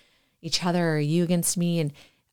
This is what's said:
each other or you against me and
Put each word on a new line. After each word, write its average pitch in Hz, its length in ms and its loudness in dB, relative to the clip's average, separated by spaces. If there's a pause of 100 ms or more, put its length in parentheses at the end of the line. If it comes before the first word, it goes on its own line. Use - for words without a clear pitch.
(400)
each 165 240 -4
other 170 300 2
or 151 40 0
you 151 240 2
against 170 360 0
me 170 220 0
and 147 120 -2 (400)